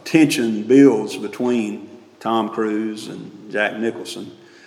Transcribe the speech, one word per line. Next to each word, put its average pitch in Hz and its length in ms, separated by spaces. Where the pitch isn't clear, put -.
tension 123 580
builds 117 540
between 107 840
Tom 113 260
Cruise 107 640
and - 420
Jack 104 260
Nicholson, 113 600